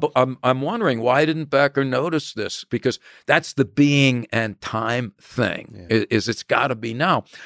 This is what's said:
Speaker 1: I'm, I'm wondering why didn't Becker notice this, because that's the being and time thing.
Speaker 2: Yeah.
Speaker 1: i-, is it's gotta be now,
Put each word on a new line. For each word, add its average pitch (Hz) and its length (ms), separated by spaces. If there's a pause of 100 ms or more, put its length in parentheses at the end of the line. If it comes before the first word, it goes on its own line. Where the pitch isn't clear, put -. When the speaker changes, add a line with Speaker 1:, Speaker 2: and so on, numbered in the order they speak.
(140)
Speaker 1:
I'm, 131 280
I'm 131 180
wondering 160 400
why 127 240
didn't 156 220
Becker 139 380
notice 139 500
this, 101 300
because 120 340 (280)
that's 151 280
the 139 100
being 139 640
and 113 300
time 113 580
thing. 98 720
Speaker 2:
Yeah. 113 120
Speaker 1:
i-, - 80
is 110 180
it's 113 140
gotta 127 320
be 113 180
now, 139 320 (220)